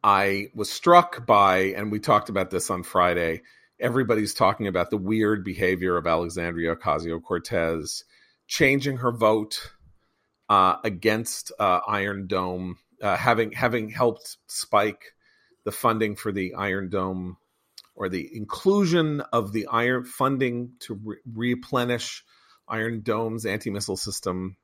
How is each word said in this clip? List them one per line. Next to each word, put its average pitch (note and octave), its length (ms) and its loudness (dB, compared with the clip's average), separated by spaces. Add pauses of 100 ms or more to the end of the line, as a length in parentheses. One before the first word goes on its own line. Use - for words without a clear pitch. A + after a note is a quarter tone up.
I G2+ 520 4
was G#2+ 160 -4
struck E3+ 560 4
by, F#2+ 500 6
and G#2 140 -4
we G#2+ 80 -4
talked G#2+ 300 2
about F#2+ 200 -2
this F2+ 220 -4
on F2+ 100 -4
Friday, F2 640 2 (360)
everybody's A#2 540 0
talking G2+ 340 0
about F2+ 220 0
the G#2+ 80 0
weird G#2 480 2
behavior F#2 500 0
of E2+ 120 -2
Alexandria E2+ 680 0
Ocasio-Cortez E2 1300 -4 (440)
changing C3+ 500 0
her A#2+ 140 -2
vote, A2 600 0 (800)
uh, F#2 340 4
against, A2 760 -2
uh, F#2 280 4
Iron G2+ 400 -4
Dome, F#2 520 -4 (220)
uh, G2+ 140 2
having, A2+ 360 2
having A#2 380 -2
helped - 460 -2 (120)
spike - 680 -2 (500)
the - 80 -4
funding A2 440 0
for - 160 -6
the F#2+ 240 -4
Iron F#2+ 340 -4
Dome, F#2 480 -4 (580)
or G2 140 -4
the F#2 240 -4
inclusion D#3+ 880 0 (100)
of G#2 200 0
the G#2+ 160 -2
iron B2 380 0
funding B2+ 760 -2
to - 160 -10
re-, G#2+ 220 -10 (140)
replenish B2 920 -4 (440)
Iron A2 340 -4
Dome's A2 440 -2
anti-missile G2+ 520 -4
system F#2 680 -6